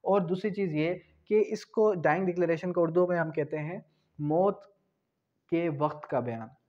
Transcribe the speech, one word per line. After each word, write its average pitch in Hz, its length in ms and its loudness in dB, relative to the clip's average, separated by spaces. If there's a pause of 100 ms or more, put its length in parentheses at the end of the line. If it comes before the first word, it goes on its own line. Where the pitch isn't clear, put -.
और 190 220 2
दूसरी 185 260 -2
चीज़ 175 220 -2
ये 160 200 0 (340)
कि 214 120 4
इसको, 214 640 0
डाइंग 165 240 2
डिक्लेरेशन 175 460 0
को 175 100 0
उर्दू 170 260 2
में 175 100 0
हम 160 140 -2
कहते 151 280 -4
हैं 175 240 -8 (360)
मौत 175 500 0 (840)
के 170 180 2
वक्त 147 400 -2
का 135 120 0
बयान। 113 280 -8 (200)